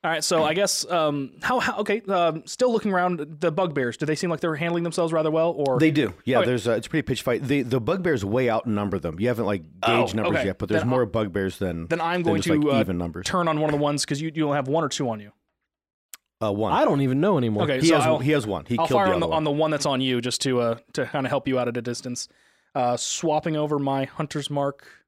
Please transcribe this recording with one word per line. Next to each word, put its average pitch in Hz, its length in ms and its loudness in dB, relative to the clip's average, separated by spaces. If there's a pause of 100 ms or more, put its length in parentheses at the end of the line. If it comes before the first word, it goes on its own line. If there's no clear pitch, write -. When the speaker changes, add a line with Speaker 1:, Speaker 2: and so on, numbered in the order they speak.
Speaker 1:
all 170 60 0
right. 160 140 -2
So 160 200 2
I 156 120 2
guess, - 340 0
um, 147 440 0 (100)
how, 240 160 0
how, - 180 -2
okay. 214 240 -2
Um, 170 460 0
still 254 260 2
looking 214 180 0
around, 180 280 2 (200)
the 170 120 2
bugbears, 147 460 0
do 147 100 -2
they 156 80 2
seem 175 160 -2
like 156 80 -2
they're 160 160 -2
handling 170 280 -2
themselves 165 300 -2
rather 156 180 2
well? 165 240 2
Or 135 240 2
Speaker 2:
They 156 120 6
do. 135 220 0 (120)
Yeah, 120 140 4
Speaker 1:
Okay. 98 80 4
Speaker 2:
there's 120 200 0
a, 117 40 2
it's 110 160 0
a - 20 -14
pretty 156 160 0
pitched 131 160 -2
fight. 123 220 0
The, 139 180 2
the 123 180 0
bugbears 151 460 0
way 117 240 2
outnumber 104 480 0
them. 82 220 -4
You 110 80 2
haven't, 117 180 0
like, 98 160 0 (200)
gauged 117 340 2
Speaker 1:
Oh, 107 80 0
Speaker 2:
numbers 95 160 0
Speaker 1:
okay. 95 80 0
Speaker 2:
yet, 92 100 -2
but 98 100 -6
there's 101 140 2
Speaker 1:
Then 117 80 0
Speaker 2:
more 127 140 2
Speaker 1:
I, - 20 2
Speaker 2:
bugbears 98 540 -2
than, 85 280 -4
Speaker 1:
then 165 140 -2
I'm 175 220 -2
Speaker 2:
than 165 100 2
Speaker 1:
going - 80 0
Speaker 2:
just, - 80 -4
like, 151 120 2
Speaker 1:
to, 147 100 2
uh, 117 80 4
Speaker 2:
even 92 180 0
numbers. 87 300 -4
Speaker 1:
turn 175 200 0
on 151 140 0
one 151 100 2
of 147 60 0
the 143 60 0
ones 147 220 0
'cause 143 140 -4
you, 160 140 -6
you 160 100 -2
don't 143 120 0
have 135 120 -2
one 156 160 0
or 139 60 -2
two 135 200 -2
on 110 100 -6
you. 104 120 -18 (1120)
Speaker 2:
Uh, 107 80 0
one. 104 220 0
Speaker 3:
I 254 120 4
don't 151 160 2
even 135 200 2
know 190 160 2
anymore. 110 260 2
Speaker 1:
Okay, 135 160 0
Speaker 2:
He 156 100 4
Speaker 1:
so 160 80 6
Speaker 2:
has, 147 80 2
Speaker 1:
I'll, 156 140 2
Speaker 2:
he 135 120 0
has 135 160 2
one. 85 180 -4
He 120 140 -2
Speaker 1:
I'll 165 80 2
Speaker 2:
killed - 120 2
Speaker 1:
fire 196 100 4
Speaker 2:
the - 40 2
Speaker 1:
on 180 40 0
Speaker 2:
other - 40 0
Speaker 1:
the, 160 80 0
Speaker 2:
one. 160 80 0
Speaker 1:
on 156 80 0
the 147 60 0
one 156 200 0
that's 147 140 -2
on 135 160 0
you 127 200 0
just 120 200 -4
to, 127 180 0
uh, 117 160 0 (180)
to 135 120 -2
kinda 131 240 -4
help 139 180 -2
you 127 120 0
out 120 80 0
at 120 100 -4
a 120 60 -4
distance. 120 440 -8 (460)
Uh, 123 240 0
swapping 156 580 -2
over 151 220 -2
my 135 280 0
Hunter's 147 440 -6
Mark. 143 380 -4 (200)